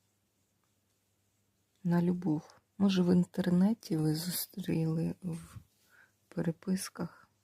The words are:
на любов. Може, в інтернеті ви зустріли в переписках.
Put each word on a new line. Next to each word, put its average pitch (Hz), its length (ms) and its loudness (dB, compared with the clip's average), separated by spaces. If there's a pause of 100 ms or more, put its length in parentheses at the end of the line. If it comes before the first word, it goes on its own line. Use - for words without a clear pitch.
(1800)
на 175 180 2
любов. 175 580 -2 (180)
Може, 190 260 2
в 175 100 4
інтернеті 180 840 2
ви 156 180 2
зустріли 165 1040 -4
в 165 360 -10 (680)
переписках. - 1000 -6 (140)